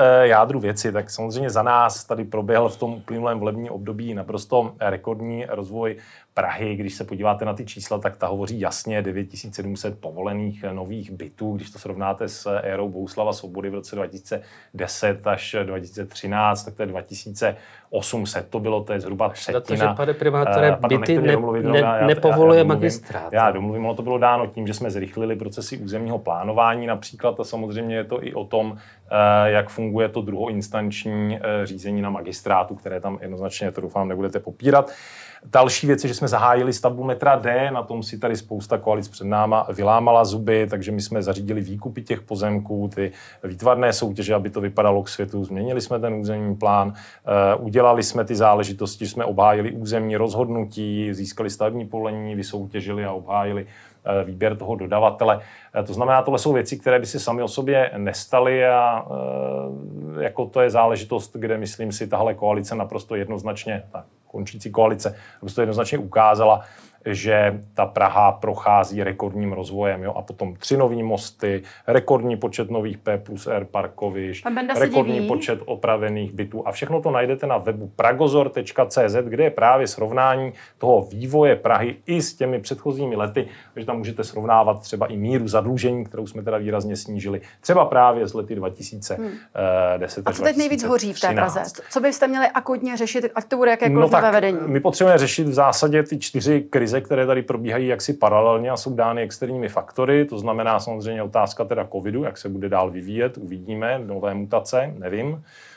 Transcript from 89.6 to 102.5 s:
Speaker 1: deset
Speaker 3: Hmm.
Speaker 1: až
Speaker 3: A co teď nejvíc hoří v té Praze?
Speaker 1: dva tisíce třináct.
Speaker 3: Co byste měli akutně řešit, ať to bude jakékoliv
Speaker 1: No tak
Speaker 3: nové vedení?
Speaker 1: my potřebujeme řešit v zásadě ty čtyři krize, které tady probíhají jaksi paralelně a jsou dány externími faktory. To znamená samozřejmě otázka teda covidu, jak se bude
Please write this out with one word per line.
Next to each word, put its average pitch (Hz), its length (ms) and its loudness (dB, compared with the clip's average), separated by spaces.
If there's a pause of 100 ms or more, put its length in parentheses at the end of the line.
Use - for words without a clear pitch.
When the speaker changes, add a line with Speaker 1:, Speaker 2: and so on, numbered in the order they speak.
Speaker 1:
deset 90 280 -6
Speaker 3:
Hmm. - 20 -6
Speaker 1:
až - 80 0
Speaker 3:
A - 20 -8
co - 60 -2
teď 294 140 2
nejvíc 285 260 0
hoří 226 300 0
v - 60 -14
té 180 140 2
Praze? - 20 -2
Speaker 1:
dva 185 280 0
tisíce - 180 -12
třináct. - 120 -12
Speaker 3:
Co 262 60 0
byste 277 280 2
měli 262 200 2
akutně 254 500 -2
řešit, 233 380 -2
ať 220 100 -4
to 262 120 -2
bude 247 140 6
jakékoliv 226 300 4
Speaker 1:
No 160 80 6
tak - 140 6
Speaker 3:
nové 220 80 4 (100)
vedení? 190 240 2
Speaker 1:
my 139 140 2
potřebujeme 180 380 6
řešit 139 300 2
v 135 60 0
zásadě 147 500 4
ty 151 160 -6
čtyři 139 420 0
krize, 120 400 0
které 131 240 0
tady 127 160 2
probíhají 120 460 -2
jaksi 123 260 -2
paralelně 113 560 4
a 127 80 0
jsou 131 180 -6
dány 117 260 2
externími 120 480 -4
faktory. 143 560 2
To 120 140 -6
znamená 113 400 0
samozřejmě 110 440 -6
otázka 107 420 0
teda 110 260 -4
covidu, 107 320 -4
jak 98 140 -8
se 101 120 -10
bude 98 200 -6